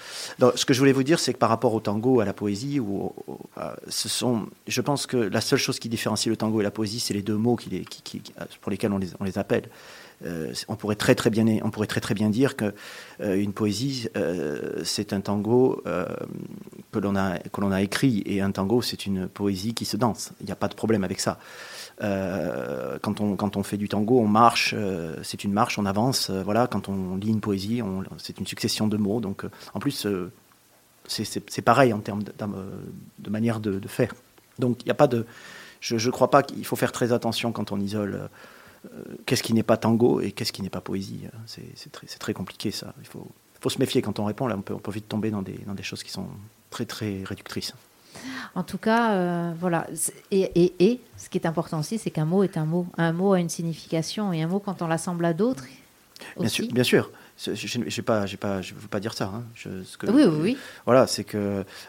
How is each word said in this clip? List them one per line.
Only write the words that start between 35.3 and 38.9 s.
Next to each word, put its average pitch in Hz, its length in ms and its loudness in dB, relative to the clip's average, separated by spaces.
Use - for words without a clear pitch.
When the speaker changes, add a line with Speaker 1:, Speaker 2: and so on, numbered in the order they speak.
Speaker 1:
je, 117 180 0
je 117 120 2
crois 127 200 4
pas 139 120 10
qu'il - 220 -6
faut 131 120 -4
faire - 160 0
très 120 200 0
attention 117 400 0
quand 107 200 -4
on 101 80 -2
isole. 101 340 -2